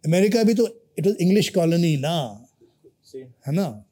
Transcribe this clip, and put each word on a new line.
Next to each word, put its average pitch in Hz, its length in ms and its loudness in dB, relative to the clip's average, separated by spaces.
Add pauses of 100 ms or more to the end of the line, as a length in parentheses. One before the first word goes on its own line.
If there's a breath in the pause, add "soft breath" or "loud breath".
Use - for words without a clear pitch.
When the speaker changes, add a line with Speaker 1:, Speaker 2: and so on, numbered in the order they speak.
Speaker 1:
अमेरिका 196 380 2
भी 220 100 4
तो, 226 100 2 (360)
it 160 60 -4
was 208 100 2
English 190 420 2
colony 165 420 0
ना, 131 480 -6 (360)
Speaker 2:
Same। - 640 -20
Speaker 1:
है 139 60 -4
ना? 135 380 -4